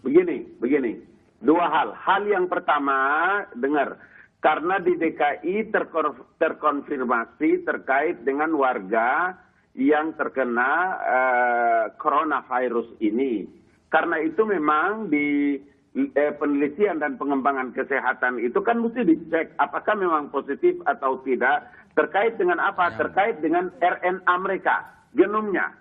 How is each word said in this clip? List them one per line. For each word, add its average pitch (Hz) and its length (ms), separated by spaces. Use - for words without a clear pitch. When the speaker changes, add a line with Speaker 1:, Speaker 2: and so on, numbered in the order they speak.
Speaker 1:
Begini, 147 400
begini. 123 400
Dua 160 320
hal. 135 240
Hal 196 320
yang 185 240
pertama, 156 1040
dengar. 123 560
Karena 160 400
di 180 160
D 160 240
K 147 240
I 202 240
terkor-, 160 720
terkonfirmasi 147 1300
terkait 147 560
dengan 147 320
warga 127 800
yang 151 400
terkena, 131 800
eh, 120 880
coronavirus 127 1040
ini. 110 400
Karena 160 320
itu 185 240
memang 175 640
di, 143 480
eh, 139 480
penelitian 147 640
dan 139 160
pengembangan 135 560
kesehatan 127 640
itu 123 240
kan 233 160
mesti 233 240
dicek 160 560
apakah 180 400
memang 156 320
positif 143 560
atau 131 320
tidak. 131 480
Terkait 208 480
dengan 175 240
apa? 180 320
Speaker 2:
Ya. - 0
Speaker 1:
Terkait 165 480
dengan 175 240
R 180 240
N 180 160
A 180 160
mereka, 175 480
genomnya. 190 680